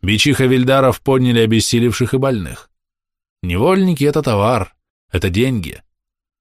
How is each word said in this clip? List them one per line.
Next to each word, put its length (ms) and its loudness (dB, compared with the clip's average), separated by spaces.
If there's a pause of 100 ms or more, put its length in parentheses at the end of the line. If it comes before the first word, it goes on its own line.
Бичи 300 0
хавильдаров 680 2
подняли 400 2
обессилевших 720 0
и 60 0
больных. 520 -4 (720)
Невольники — 640 0
это 180 0
товар, 520 -2 (360)
это 200 -2
деньги. 520 -2 (580)